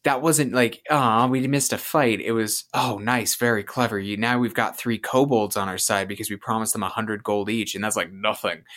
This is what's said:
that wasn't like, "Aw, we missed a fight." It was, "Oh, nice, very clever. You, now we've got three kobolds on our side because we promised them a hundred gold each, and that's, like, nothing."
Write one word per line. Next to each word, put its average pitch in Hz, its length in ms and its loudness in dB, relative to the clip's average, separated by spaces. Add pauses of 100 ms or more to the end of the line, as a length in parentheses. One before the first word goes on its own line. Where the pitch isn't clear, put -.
that 139 180 2
wasn't 151 300 2
like, 120 380 2
"Aw, 123 380 4
we 127 200 2
missed 139 240 2
a 104 60 -2
fight." 120 420 2
It 113 120 -2
was, 110 320 -2 (100)
"Oh, 120 240 -2
nice, 113 380 0
very 113 280 2
clever. 110 340 -2
You, 98 180 -4
now 120 220 0
we've 120 160 0
got 113 240 -2
three 117 200 -2
kobolds 127 580 2
on 98 120 -2
our 92 100 -6
side 98 300 0
because 104 220 -6
we 101 60 -8
promised 110 380 -2
them 107 100 -6
a 92 40 -2
hundred 110 360 -6
gold 104 260 -2
each, 107 240 -4
and 101 100 -8
that's, 107 120 -2
like, 90 160 -4
nothing." 98 520 -4 (120)